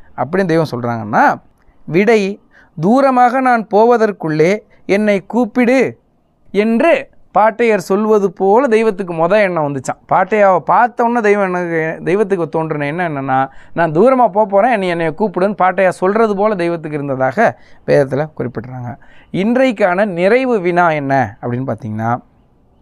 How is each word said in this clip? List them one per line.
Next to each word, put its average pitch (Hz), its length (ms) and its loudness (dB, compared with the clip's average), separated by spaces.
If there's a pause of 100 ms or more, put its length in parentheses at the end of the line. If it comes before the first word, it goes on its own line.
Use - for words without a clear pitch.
(160)
அப்படின்னு 165 280 -2
தெய்வம் 160 260 0
சொல்றாங்கன்னா, 120 640 -2 (500)
விடை, 202 560 0 (400)
"தூரமாக 247 600 2
நான் 240 260 0
போவதற்குள்ளே 208 920 2 (280)
என்னை 202 400 0
கூப்பிடு" 240 720 0 (520)
என்று 226 580 0 (300)
பாட்டையர் 220 420 2
சொல்வது 202 520 0
போல 202 340 2
தெய்வத்துக்கு 220 480 0
மொத 170 260 2
எண்ணம் 165 340 -2
வந்துச்சாம். - 380 -6
பாட்டையாவை 190 460 2 (120)
பார்த்தோன்னே 233 500 0
தெய்வம் 202 340 0
எனக்கு, 165 500 -4
தெய்வத்துக்கு 185 440 0
தோன்றின 156 380 -4
எண்ணம் 160 300 -4
என்னன்னா, 135 320 -2 (240)
"நான் 165 200 -2
தூரமா 240 360 4
போப் 202 200 0
போறேன், 202 300 2
நீ 185 100 -2
என்னைய 165 300 -2
கூப்பிடுன்னு" 196 440 -2
பாட்டையா 185 260 2
சொல்றது 202 480 0
போல 208 180 0
தெய்வத்துக்கு 170 420 -4
இருந்ததாக 139 640 -2 (260)
வேதத்துல 147 520 0
குறிப்பிடுறாங்க. 123 580 -10 (360)
இன்றைக்கான 208 720 0
நிறைவு 214 560 0
வினா 175 300 2
என்ன 135 520 -2
அப்படின்னு 123 240 -6
பார்த்தீங்கன்னா, 113 540 -6 (600)